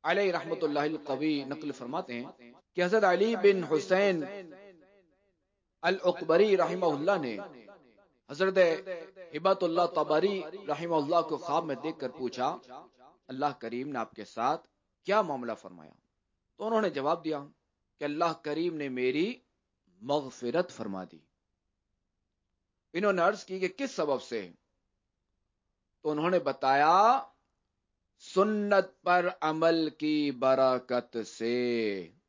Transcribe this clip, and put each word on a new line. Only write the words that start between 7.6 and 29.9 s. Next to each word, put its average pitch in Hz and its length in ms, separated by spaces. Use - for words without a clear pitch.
حضرت 185 280
ہبت 190 280
اللہ 170 220
طبری 160 460
رحمہ 165 280
اللہ 156 340
کو 151 80
خواب 165 280
میں 143 180
دیکھ 160 160
کر 127 100
پوچھا، 127 480
"اللہ 135 320
کریم 123 320
نے 131 80
آپ 113 160
کے 107 100
ساتھ 135 420
کیا 208 180
معاملہ 123 400
فرمایا؟" 87 300
تو 208 100
انہوں 220 140
نے 196 80
جواب 151 360
دیا 147 200
کہ - 20
اللہ 156 380
کریم 165 340
نے 143 140
میری 131 440
مغفرت 135 720
فرما 98 320
دی۔ 85 160
انہوں 196 200
نے 180 80
عرض 190 240
کی 190 140
کہ 185 80
کس 247 240
سبب 147 300
سے؟ 101 280
تو 151 100
انہوں 151 180
نے 180 100
بتایا، 156 800
"سنت 208 540
پر 180 240
عمل 160 480
کی 151 420